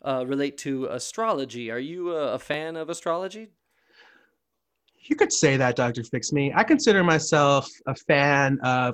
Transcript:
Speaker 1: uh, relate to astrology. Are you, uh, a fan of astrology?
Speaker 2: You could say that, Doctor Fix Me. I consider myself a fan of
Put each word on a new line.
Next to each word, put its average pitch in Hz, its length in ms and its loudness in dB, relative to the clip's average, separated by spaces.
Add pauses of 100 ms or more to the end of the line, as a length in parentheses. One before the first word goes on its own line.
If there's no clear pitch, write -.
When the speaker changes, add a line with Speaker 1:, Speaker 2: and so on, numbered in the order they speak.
Speaker 1:
uh, 131 240 -4
relate 139 320 -4
to 135 260 -4
astrology. 123 840 -4
Are 117 80 -6
you, 175 320 -8
uh, 147 220 -2
a 127 40 -2
fan 156 380 -6
of 160 160 -8
astrology? 185 560 -6 (1500)
Speaker 2:
You - 160 -4
could - 180 0
say 139 240 2
that, 127 180 2
Doctor 120 280 -2
Fix - 280 -6
Me. 139 240 0
I 185 80 4
consider 220 400 4
myself 151 640 4 (200)
a 131 80 -4
fan 139 640 2
of 127 340 0